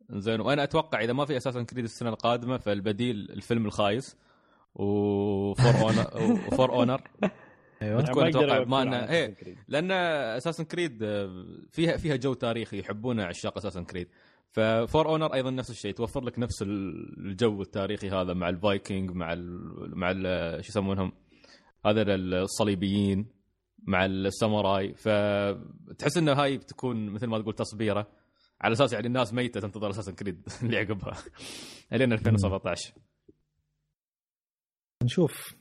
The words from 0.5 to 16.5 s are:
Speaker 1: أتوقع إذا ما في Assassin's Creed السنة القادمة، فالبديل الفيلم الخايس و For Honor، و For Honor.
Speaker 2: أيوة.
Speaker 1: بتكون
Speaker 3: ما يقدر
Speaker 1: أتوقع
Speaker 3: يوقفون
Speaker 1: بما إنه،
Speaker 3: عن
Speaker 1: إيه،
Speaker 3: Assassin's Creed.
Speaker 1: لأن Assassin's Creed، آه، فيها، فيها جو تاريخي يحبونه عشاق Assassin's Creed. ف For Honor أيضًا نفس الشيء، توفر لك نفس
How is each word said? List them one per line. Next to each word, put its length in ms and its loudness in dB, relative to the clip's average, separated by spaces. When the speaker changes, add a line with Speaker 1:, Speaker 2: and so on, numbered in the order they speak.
Speaker 1:
أتوقع 400 0
إذا 100 2
ما 120 2
في 140 -2
Assassin's 340 -2
Creed 40 -6
السنة 320 -4
القادمة، 480 0
فالبديل 580 0
الفيلم 340 0
الخايس 520 0
و 800 2
For 200 6
Honor، 420 2
و 200 4
For 360 2
Honor. 580 0
Speaker 2:
أيوة. 200 2
Speaker 1:
بتكون 220 4
Speaker 3:
ما 60 6
يقدر 100 4
Speaker 1:
أتوقع 160 6
Speaker 3:
يوقفون 100 4
Speaker 1:
بما 160 4
إنه، 160 0
Speaker 3:
عن 60 -2
Speaker 1:
إيه، 320 0
Speaker 3:
Assassin's 40 -20
Creed. 180 -14
Speaker 1:
لأن 240 0
Assassin's 260 -4
Creed، 280 -4
آه، 420 -4
فيها، 260 2
فيها 180 0
جو 180 0
تاريخي 460 -2
يحبونه 440 -2
عشاق 360 -6
Assassin's 340 -6
Creed. 140 -6
ف 100 -2
For 200 2
Honor 280 0
أيضًا 180 0
نفس 180 -6
الشيء، 240 -8
توفر 300 -4
لك 160 -6
نفس 220 -4